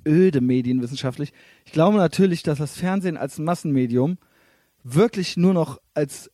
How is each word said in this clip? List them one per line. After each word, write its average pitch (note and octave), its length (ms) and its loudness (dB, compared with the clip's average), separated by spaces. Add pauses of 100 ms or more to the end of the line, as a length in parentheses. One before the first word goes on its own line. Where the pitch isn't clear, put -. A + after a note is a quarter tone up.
öde D#3 340 4
medienwissenschaftlich. B2+ 920 -2 (320)
Ich - 60 -20
glaube F#3 260 4
natürlich, F3+ 440 2
dass D3 160 -2
das D3 180 -6
Fernsehen F#3 400 -4
als - 220 -8
Massenmedium D3 800 -2 (640)
wirklich F3+ 540 -2
nur F#3 160 4
noch D#3 260 -2 (140)
als - 400 -6